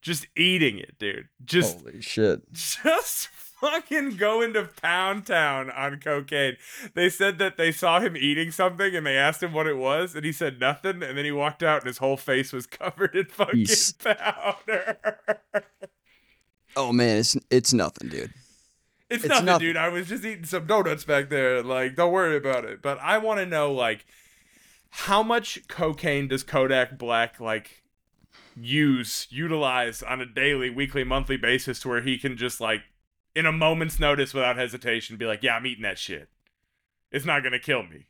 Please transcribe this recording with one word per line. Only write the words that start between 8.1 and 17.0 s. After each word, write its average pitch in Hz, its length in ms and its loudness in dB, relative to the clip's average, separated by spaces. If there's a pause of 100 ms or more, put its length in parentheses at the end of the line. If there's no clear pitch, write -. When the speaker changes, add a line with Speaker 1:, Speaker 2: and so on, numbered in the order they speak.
Speaker 1:
eating 147 360 0
something, 185 440 0
and 160 100 -2
they 135 120 2
asked 147 260 2
him 170 80 -4
what 156 160 0
it 151 80 0
was, 151 400 -2
and 147 80 -10
he 156 80 -2
said 143 300 -4
nothing, 175 420 -2
and 135 140 -6
then 143 80 -4
he 147 80 -2
walked 143 300 -2
out, 151 180 4
and 123 60 -6
his 123 100 -8
whole 135 180 2
face 135 380 0
was 123 140 -8
<laughs> - 0 -
covered 180 460 -4
in 185 120 0
fucking - 340 0
Speaker 2:
He's 202 320 2
Speaker 1:
powder. 208 1120 -2
<laughs> 214 600 -4 (1120)
Speaker 2:
Oh, 131 140 0
man, 120 280 4